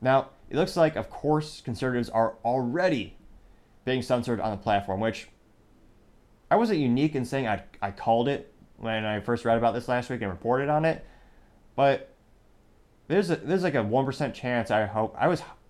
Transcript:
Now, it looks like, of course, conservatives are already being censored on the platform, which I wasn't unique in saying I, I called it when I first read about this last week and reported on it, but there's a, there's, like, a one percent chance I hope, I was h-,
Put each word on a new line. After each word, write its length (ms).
Now, 280
it 60
looks 200
like, 200
of 140
course, 500
conservatives 500
are 240
already 720
being 140
censored 360
on 120
the 60
platform, 440
which 280
I 60
wasn't 240
unique 340
in 100
saying 240
I, 140
I 100
called 380
it 240
when 300
I 140
first 260
read 100
about 160
this 160
last 220
week 100
and 100
reported 380
on 160
it, 220
but 400
there's 240
a, 60
there's, 260
like, 120
a 80
one 220
percent 300
chance 360
I 140
hope, 340
I 80
was 140
h-, 60